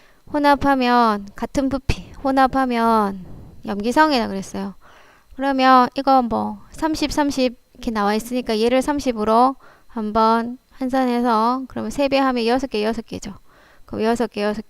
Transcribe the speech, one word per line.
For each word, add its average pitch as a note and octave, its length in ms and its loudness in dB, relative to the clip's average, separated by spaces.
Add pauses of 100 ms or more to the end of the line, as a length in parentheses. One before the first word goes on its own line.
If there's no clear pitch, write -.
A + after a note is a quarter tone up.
(320)
혼합하면 B3 1000 2
같은 C4+ 340 -4
부피, - 340 -4 (200)
혼합하면 A#3 1040 2 (420)
염기성이라 A#3+ 600 2
그랬어요. G3 460 -8 (600)
그러면 C4 600 4
이거 C4+ 260 4
뭐 G#3+ 380 -4 (100)
삼십, D#4 420 -2
삼십 C4+ 460 0 (160)
이렇게 - 160 -8
나와 G#3 240 0
있으니까 A3+ 460 -4
얘를 B3 220 2
삼십으로 B3 720 2 (320)
한번 A3+ 680 0 (120)
환산해서, B3 1000 0
그러면 A3 220 -8
세 C#4 180 -2
배 C4+ 100 0
하면 B3 280 0
여섯 B3+ 220 0
개, G#3+ 160 -4
여섯 A3+ 220 -4
개죠. F#3+ 280 -12 (500)
그럼 G#3 200 -6
여섯 A3+ 260 0
개, G#3 120 -6
여섯 G#3 280 -4